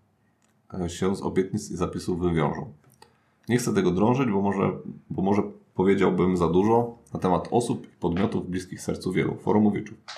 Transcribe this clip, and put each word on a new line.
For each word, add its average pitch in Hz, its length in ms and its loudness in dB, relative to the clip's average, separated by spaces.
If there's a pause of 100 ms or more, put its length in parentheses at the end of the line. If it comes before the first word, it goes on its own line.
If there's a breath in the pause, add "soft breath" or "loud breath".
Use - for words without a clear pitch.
(720)
e, 90 160 -6
się 95 260 -2
z - 60 -10
obietnic 95 500 -4
i 87 60 -10
zapisów 87 440 -4
wywiążą. 82 520 -2 (760 soft breath)
Nie 117 80 2
chcę 117 160 -2
tego 92 180 2
drążyć, 117 380 2
bo 98 120 0
może, 98 300 0 (380)
bo - 120 -6
może 101 200 2 (340)
powiedziałbym 92 600 4
za 85 100 2
dużo 110 500 4 (160)
na 95 60 -6
temat 90 320 0
osób - 340 0
i - 40 -20 (100)
podmiotów 90 500 -2
bliskich 90 320 -8
sercu - 300 -6
wielu - 260 0
forumowiczów, - 600 2 (200 loud breath)